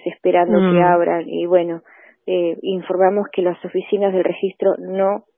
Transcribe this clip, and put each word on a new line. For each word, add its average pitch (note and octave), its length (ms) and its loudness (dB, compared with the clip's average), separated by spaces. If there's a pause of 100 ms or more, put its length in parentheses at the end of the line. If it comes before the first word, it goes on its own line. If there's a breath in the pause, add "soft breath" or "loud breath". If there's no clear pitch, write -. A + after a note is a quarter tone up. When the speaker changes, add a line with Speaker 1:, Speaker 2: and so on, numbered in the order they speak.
Speaker 1:
esperando F3 540 0
que F3+ 200 4
Speaker 2:
Mm. F3 40 6
Speaker 1:
abran, E3+ 440 2
y E3+ 180 -4
bueno, E3+ 360 0 (440 soft breath)
eh, F3 360 -2
informamos F#3+ 720 0
que F#3+ 80 -4
las F3+ 240 -4
oficinas G3 480 -2
del F3+ 100 0
registro F#3+ 560 -2
no F#3+ 440 -4 (140)